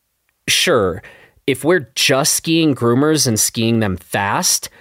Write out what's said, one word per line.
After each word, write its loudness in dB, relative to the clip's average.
sure, 0
if -2
we're 0
just 0
skiing 0
groomers 2
and 0
skiing 0
them 0
fast, -4